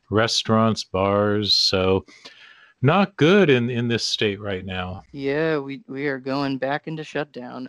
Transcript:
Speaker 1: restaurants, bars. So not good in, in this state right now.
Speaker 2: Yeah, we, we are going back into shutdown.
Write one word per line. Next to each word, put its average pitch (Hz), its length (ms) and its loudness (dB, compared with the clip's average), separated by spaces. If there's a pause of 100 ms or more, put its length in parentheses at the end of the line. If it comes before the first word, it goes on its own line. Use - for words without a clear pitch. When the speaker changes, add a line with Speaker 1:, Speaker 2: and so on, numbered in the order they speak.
Speaker 1:
restaurants, 110 760 2
bars. 101 720 0
So 95 500 2 (760)
not 180 360 2
good 175 320 6
in, 123 200 4
in 120 200 -2
this 113 160 0
state 101 340 -2
right 98 260 -6
now. 92 460 -8
Speaker 2:
Yeah, 147 480 -2
we, 139 280 -10
we 139 200 -6
are 135 120 -4
going 135 400 -4
back 135 280 -4
into 156 160 -10
shutdown. 127 640 -10